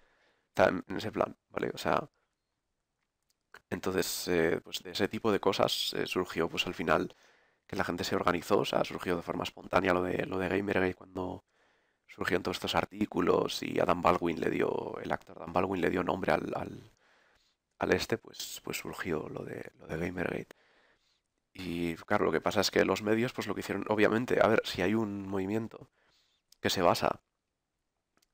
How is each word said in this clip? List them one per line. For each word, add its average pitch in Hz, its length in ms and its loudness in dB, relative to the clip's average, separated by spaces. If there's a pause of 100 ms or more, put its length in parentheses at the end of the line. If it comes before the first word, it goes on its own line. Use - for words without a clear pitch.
(540)
O - 20 -
sea, 92 140 6
en, 90 180 0
en 95 100 -8
ese 101 140 -6
plan, - 260 -2 (120)
¿vale? - 240 -4
O - 40 -14
sea, - 320 0 (1600)
entonces, 92 580 -2
eh, 87 360 2
pues - 200 -10
de 90 80 -14
ese 95 160 0
tipo 110 240 -2
de 98 80 2
cosas, - 540 0
eh, 101 140 -2
surgió, 85 420 -2
pues 85 180 -2
al 90 60 -4
final, 87 420 0 (520)
que - 100 -8
la 95 80 0
gente 87 180 -4
se - 120 -2
organizó, 90 440 2
o - 60 2
sea, - 180 0
surgió - 320 -2
de 85 60 -2
forma 90 220 -6
espontánea 95 500 0
lo 90 100 4
de, 90 220 -2
lo 92 140 -4
de 92 100 0
Gamergate 95 460 2
cuando 92 500 -8 (600)
surgieron - 360 -2
todos 90 140 -2
estos - 180 -4
artículos 90 880 2
y 78 160 0
Adam 85 220 4
Baldwin 87 400 2
le - 80 0
dio, - 520 -2
el - 100 -8
actor - 260 -8
Adam 82 160 -10
Baldwin 92 280 2
le 85 80 2
dio 90 140 0
nombre 87 300 0
al, - 220 0
al, - 360 -10 (880)
al 92 140 2
este, 92 240 0
pues, - 460 -14
pues - 140 -6
surgió - 520 -6
lo - 160 -10
de, - 340 -12
lo - 80 -20
de - 100 -6
Gamergate. 90 580 -4 (1000)
Y 87 420 -4
claro, 101 300 2
lo 87 60 4
que 80 100 2
pasa 95 200 2
es - 100 0
que 92 140 4
los 95 160 2
medios, 113 320 0
pues 107 140 -6
lo 101 60 -4
que 92 80 -4
hicieron, 98 280 -6
obviamente, 107 520 2
a 101 60 8
ver, 110 180 6
si - 160 -4
hay 92 140 2
un 101 320 -2
movimiento 101 600 -4 (720)
que 104 80 0
se 98 120 0
basa - 400 4 (1120)